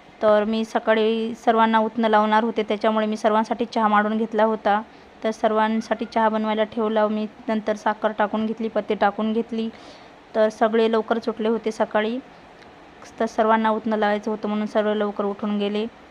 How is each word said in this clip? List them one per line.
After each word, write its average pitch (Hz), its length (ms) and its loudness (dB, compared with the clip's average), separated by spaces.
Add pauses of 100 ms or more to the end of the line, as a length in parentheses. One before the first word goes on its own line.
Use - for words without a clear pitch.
(200)
तर 208 240 4
मी 220 200 -2
सकाळी 220 720 0
सर्वांना 226 420 2
उतनं 220 300 0
लावणार 214 360 4
होते, 220 180 -2
त्याच्यामुळे 220 440 0
मी 214 100 -4
सर्वांसाठी 220 480 0
चहा 226 240 0
मांडून 208 280 2
घेतला 220 280 0
होता. 214 360 0 (420)
तर 220 80 -2
सर्वांसाठी 220 760 0
चहा 220 220 2
बनवायला 214 360 0
ठेवला 214 440 0
मी. 214 180 -2 (220)
नंतर 214 280 -2
साखर 214 360 -2
टाकून 214 340 -2
घेतली, 220 220 -4
पत्ते 214 260 -2
टाकून 208 380 0
घेतली. 226 360 -4 (680)
तर 214 160 4
सगळे 226 420 2
लवकर 226 260 0 (100)
उठले 220 200 -2
होते 220 220 -2
सकाळी, 214 480 -2 (1040)
तर 226 60 0
सर्वांना 220 440 2
उतनं 220 260 -2
लावायचं 208 340 0
होतं 214 180 -4
म्हणून 214 180 -2
सर्व 208 280 0
लवकर 208 300 -2
उठून 208 340 -4
गेले. 208 280 -2 (240)